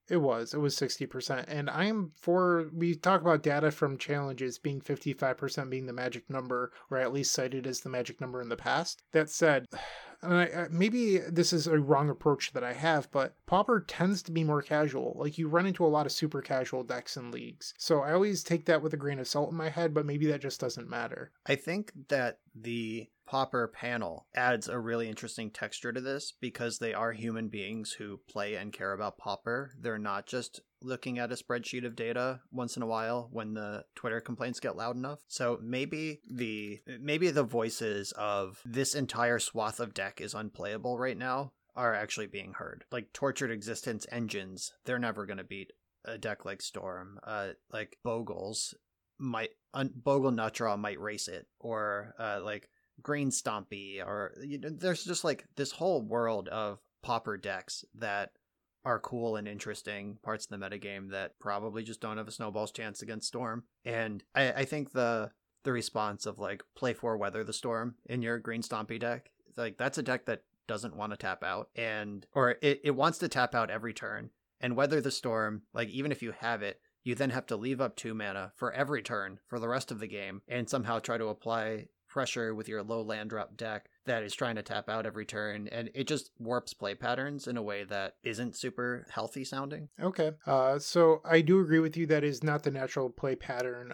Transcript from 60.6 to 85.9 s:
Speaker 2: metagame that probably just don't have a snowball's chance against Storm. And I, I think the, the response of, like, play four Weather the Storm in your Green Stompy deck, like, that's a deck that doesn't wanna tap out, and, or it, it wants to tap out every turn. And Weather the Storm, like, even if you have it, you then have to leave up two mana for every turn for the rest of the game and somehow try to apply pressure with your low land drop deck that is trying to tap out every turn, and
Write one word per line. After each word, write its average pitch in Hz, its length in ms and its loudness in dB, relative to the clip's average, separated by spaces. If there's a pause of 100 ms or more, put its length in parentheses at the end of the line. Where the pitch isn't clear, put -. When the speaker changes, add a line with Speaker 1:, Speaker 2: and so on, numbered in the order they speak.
Speaker 2:
metagame 98 460 -8
that 95 280 -6
probably 107 440 -4
just 110 160 -10
don't 107 180 -6
have 107 100 -6
a 107 40 -12
snowball's 107 400 -4
chance 107 300 -10
against 110 260 -6
Storm. 120 360 -6 (220)
And 113 380 -2 (100)
I, 135 180 6
I 135 140 0
think 147 260 -4
the, 117 400 2 (320)
the 135 80 0
response 107 540 -2
of, 104 140 -6
like, 101 240 -6 (120)
play 127 180 0
four 110 240 -2
Weather 104 260 -2
the 107 100 -8
Storm 117 420 -2 (100)
in 127 160 -2
your 117 180 0
Green 113 220 -4
Stompy 110 380 -4
deck, 120 320 -4 (240)
like, 113 220 -4
that's 131 200 0
a 135 60 0
deck 127 220 -2
that 113 180 -4 (240)
doesn't 107 280 -4
wanna 104 220 -6
tap 92 260 -4
out, 95 320 -4
and, 107 580 -4
or 123 280 4
it, 139 220 4
it 147 120 4
wants 151 220 4
to 170 100 -2
tap 123 280 2
out 113 160 2
every 110 220 -4
turn. 107 360 -8 (300)
And 123 160 -2
Weather 147 260 4
the 131 100 0
Storm, 110 520 0 (100)
like, 113 160 -2
even 135 220 -2
if 123 100 -4
you 113 180 -6
have 113 220 -2
it, 98 180 -6 (240)
you 123 120 -2
then 139 140 0
have 127 160 -2
to 117 100 -4
leave 123 240 -2
up 127 160 -2
two 113 180 -6
mana 98 440 -6
for 123 160 -4
every 139 280 0
turn 98 460 -6
for 120 120 -6
the 113 100 -4
rest 127 220 -2
of 113 80 -8
the 107 80 -6
game 98 420 -8
and 123 200 -4
somehow 117 300 0
try 117 180 -2
to 110 100 -2
apply 110 600 -2 (220)
pressure 120 440 -2
with 110 140 -6
your 107 160 -4
low 117 180 -2
land 107 280 -4
drop 107 260 -6
deck 107 340 -6 (160)
that 113 180 0
is 104 100 -6
trying 120 220 -2
to 107 60 -4
tap 104 280 -4
out 110 160 0
every 107 200 -6
turn, 107 460 -6
and 117 220 -6